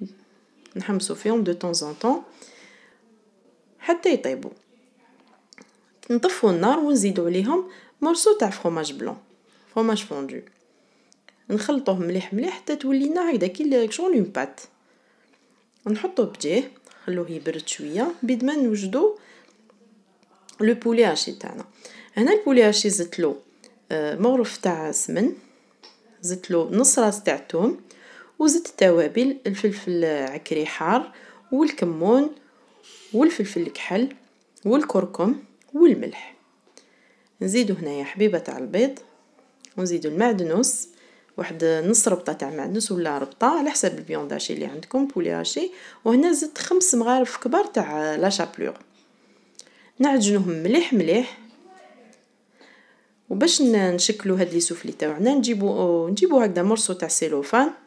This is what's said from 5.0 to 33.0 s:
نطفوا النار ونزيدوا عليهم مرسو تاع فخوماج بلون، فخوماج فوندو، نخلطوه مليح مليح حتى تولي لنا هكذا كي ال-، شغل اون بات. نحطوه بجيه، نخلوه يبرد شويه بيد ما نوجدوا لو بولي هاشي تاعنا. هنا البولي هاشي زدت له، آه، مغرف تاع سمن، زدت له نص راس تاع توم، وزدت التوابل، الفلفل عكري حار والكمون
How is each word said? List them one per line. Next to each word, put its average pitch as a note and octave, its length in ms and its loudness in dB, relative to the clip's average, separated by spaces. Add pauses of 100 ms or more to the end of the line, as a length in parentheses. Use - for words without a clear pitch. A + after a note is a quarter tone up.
نطفوا A#3+ 400 2
النار G3+ 280 2
ونزيدوا G3+ 460 2
عليهم G#3 440 0 (320)
مرسو E4+ 360 4
تاع G#3 120 0
فخوماج D#3+ 440 -4
بلون، A2+ 240 -8 (540)
فخوماج A3+ 320 0
فوندو، C3+ 360 -10 (1120)
نخلطوه G#3+ 500 -2
مليح F#3 340 -4
مليح D4+ 200 -2
حتى - 220 -6
تولي C4+ 300 0
لنا E4+ 260 0
هكذا F#3+ 160 0
كي G3 160 -6
ال-، B3 300 0
شغل F4+ 200 0
اون A3 100 4
بات. - 380 -6 (1300)
نحطوه G#3+ 380 -2
بجيه، G3 460 -4 (300)
نخلوه F3 300 -6
يبرد D#3 360 -8
شويه E3+ 440 -6 (120)
بيد A#3+ 200 -2
ما C#4+ 120 0
نوجدوا B3 600 0 (1500)
لو A3 120 4
بولي A#3 320 2
هاشي D#3 260 -2
تاعنا. - 340 -14 (520)
هنا C4+ 160 4
البولي C#4 300 6
هاشي G#3 260 4
زدت F3+ 300 -4
له، D3+ 160 0 (560)
آه، D3+ 240 -4
مغرف A3+ 420 2
تاع D#3+ 340 -2
سمن، F#3+ 420 0 (880)
زدت F3+ 300 -8
له E3+ 200 2
نص B3 280 4
راس G#3 240 2
تاع C#3+ 140 0
توم، F#3 440 -2 (580)
وزدت D#4 280 2
التوابل، F#3+ 680 2 (100)
الفلفل F#3+ 580 -2
عكري D3+ 600 -4
حار F#3 460 0 (400)
والكمون B3+ 800 2 (840)